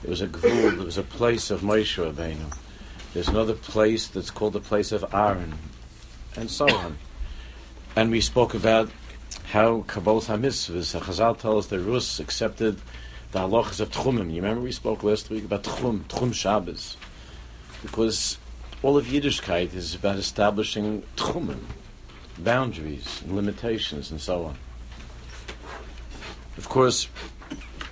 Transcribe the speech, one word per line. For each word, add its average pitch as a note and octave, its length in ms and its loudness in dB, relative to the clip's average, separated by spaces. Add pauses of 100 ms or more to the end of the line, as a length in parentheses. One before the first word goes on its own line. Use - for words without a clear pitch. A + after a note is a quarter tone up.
there - 80 -4
was F2 100 0
a G2 80 0
gvul, A2 480 6
there F#2 80 -4
was F2 140 -4
a G2 40 -2
place A#2 480 2
of F#2 120 0
Moshe G#2+ 380 4
Rabbeinu. D#2 560 -4 (560)
There's E2+ 160 -2
another A2 260 4
place G#2+ 520 4
that's - 240 -6
called G#2+ 220 0
the G2+ 80 -2
place G#2 320 2
of F#2+ 200 0
Aaron, F#2+ 420 4 (840)
and A2+ 120 -6
so C#3+ 200 4
on. F2 280 2 (1000)
And A2+ 160 4
we A2+ 80 4
spoke A#2+ 340 4
about A2 340 6 (600)
how A2+ 320 6
Kabbalas G#2 440 2
HaMitzvahs, G#2+ 680 0
the E2+ 80 -2
Chazal F#2+ 360 4
tell A2 220 4
us G2+ 80 0
the F#2+ 140 -2
Rus A2 400 0
accepted G2+ 600 0 (520)
the F#2+ 80 0
halachas G#2+ 400 2
of G#2+ 100 0
Tchumim. A#2 400 0
You D#2+ 60 -2
remember G#2 240 0
we B2+ 120 -4
spoke A2 300 -2
last G#2 280 2
week G#2+ 140 -4
about G2+ 200 -2
Tchum, A2+ 400 -2
Tchum B2 280 0
Shabbos. F#2 640 0 (880)
Because - 560 2 (440)
all C#3 140 6
of B2+ 100 6
Yiddishkeit A#2+ 680 0
is E2+ 220 -4
about G2+ 200 2
establishing G#2 840 2 (140)
Tchumim, F2+ 440 -2 (800)
boundaries, E2+ 840 0
and F2 120 -4
limitations, G#2 760 -2
and D#2 80 -6
so F2 240 -2
on. D2+ 120 -8 (2000)
Of - 120 -10
course, B2+ 400 4 (840)